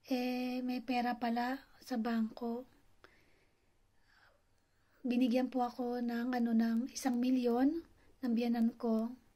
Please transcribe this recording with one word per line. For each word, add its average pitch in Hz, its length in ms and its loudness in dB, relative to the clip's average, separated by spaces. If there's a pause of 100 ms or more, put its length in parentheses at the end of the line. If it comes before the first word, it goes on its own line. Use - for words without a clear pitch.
eh, 247 540 -2
may 247 180 -4
pera 240 380 0
pala 240 400 -2 (240)
sa 254 160 -6
bangko. 233 720 -2 (2250)
Binigyan 247 480 2
po 247 160 0
ako 240 400 -4
ng, 240 320 -2
ano, 233 160 2
ng 226 240 4 (160)
isang 240 240 -2
milyon 254 640 2 (400)
ng 247 100 -2
biyanan 233 460 2
ko. 226 320 0 (260)